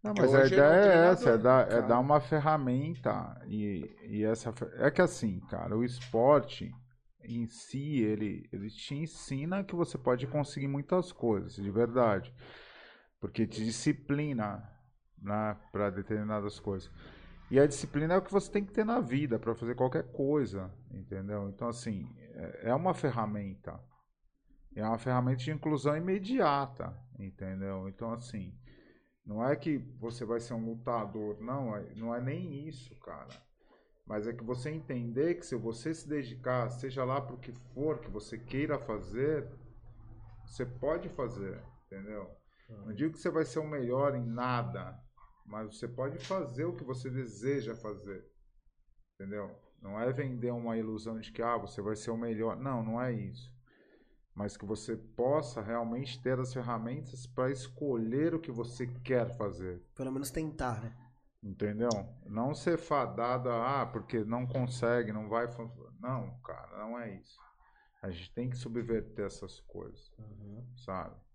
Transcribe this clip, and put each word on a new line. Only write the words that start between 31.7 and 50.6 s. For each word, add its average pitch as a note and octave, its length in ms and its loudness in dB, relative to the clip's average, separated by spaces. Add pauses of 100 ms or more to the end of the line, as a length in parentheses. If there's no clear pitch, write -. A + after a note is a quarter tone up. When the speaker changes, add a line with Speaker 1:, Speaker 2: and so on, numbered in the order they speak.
Speaker 1:
é, G2 100 -8 (100)
não A2+ 200 -4
é B2 60 -4
nem D3+ 480 -4
isso, - 320 -16
cara. C#2 260 -14 (800)
Mas G#2+ 200 -4
é A#2 60 -4
que A#2+ 100 -10
você B2 260 -4
entender C#3 680 0
que - 100 -12
se B2+ 100 -4
você A2+ 380 -4
se D#3+ 140 -10
dedicar, B2+ 600 -2
seja C3 340 -6
lá C3 180 0
pro B2+ 160 -10
que B2 140 -12 (220)
for D3 260 -2
que - 100 -12
você G#2+ 280 -8
queira C#3 420 -2
fazer, A#2+ 680 -2 (1000)
você - 200 -6
pode D#3+ 440 -2
fazer, G#2 520 -6 (240)
entendeu? G2 440 -12 (400)
Speaker 3:
Uhum. G#2 180 -16
Speaker 1:
Não G#2+ 60 -8
digo D3+ 200 -2
que - 60 -16
você F3+ 100 -2
vai D#3+ 160 2
ser D#3+ 140 -4
o D#3 80 -4
melhor C#3 480 0
em B2 100 -4
nada, A#2+ 720 -2 (480)
mas G#2 320 -10
você A#2+ 100 -8
pode C3 380 -6
fazer D3+ 400 -2
o F3 100 -4
que - 80 -10
você B2+ 260 -6
deseja A#2+ 640 -2
fazer, G2 500 -10 (880)
entendeu? G2 340 -6 (320)
Não G2+ 180 -8
é B2 120 0
vender B2+ 400 -2
uma A#2 260 -2